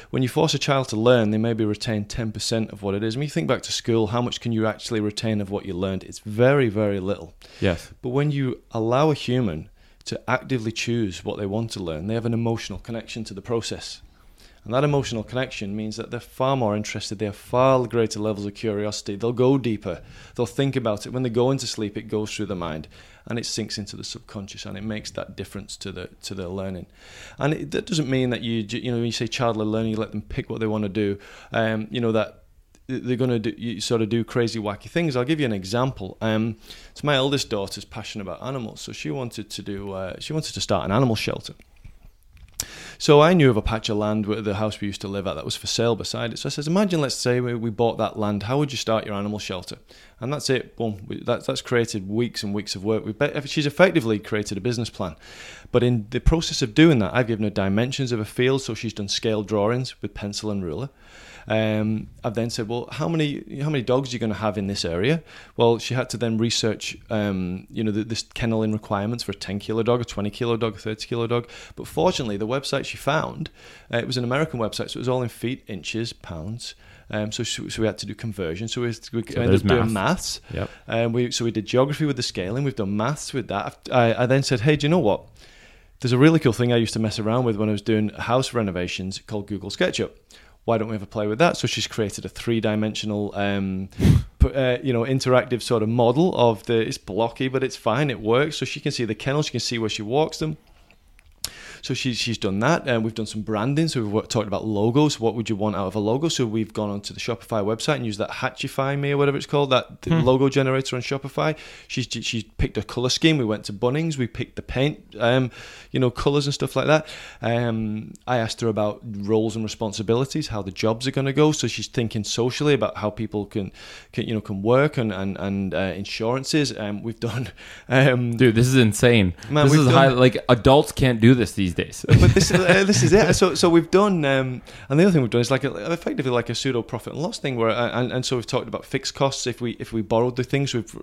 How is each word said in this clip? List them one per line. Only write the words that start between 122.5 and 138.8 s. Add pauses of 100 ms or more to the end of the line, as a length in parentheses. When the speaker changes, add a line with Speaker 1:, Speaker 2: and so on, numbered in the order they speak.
Speaker 1:
about
how
people
can, (420)
can,
you
know,
can
work
and,
and,
and,
uh,
insurances.
Um,
we've
done, (200)
<laughs>
um,
Speaker 2:
Dude,
this
is
insane. (160)
Speaker 1:
Man,
Speaker 2:
This
Speaker 1:
we've
Speaker 2:
is
Speaker 1:
done
Speaker 2:
high,
like, (120)
adults
can't
do
this
these
days.
<laughs>
Speaker 1:
But
this,
uh,
this
is
it.
So,
so
we've
done,
um, (260)
and
the
other
thing
we've
done
is,
like,
a,
effectively,
like,
a
pseudo
profit
and
loss
thing
where,
uh,
and,
and
so
we've
talked
about